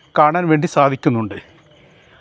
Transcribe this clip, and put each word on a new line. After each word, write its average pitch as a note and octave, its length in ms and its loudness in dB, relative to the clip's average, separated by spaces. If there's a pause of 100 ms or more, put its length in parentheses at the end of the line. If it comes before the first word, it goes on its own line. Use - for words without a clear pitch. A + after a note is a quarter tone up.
(180)
കാണാൻ D#3+ 340 2
വേണ്ടി D3 240 0
സാധിക്കുന്നുണ്ട്. B2+ 600 0 (840)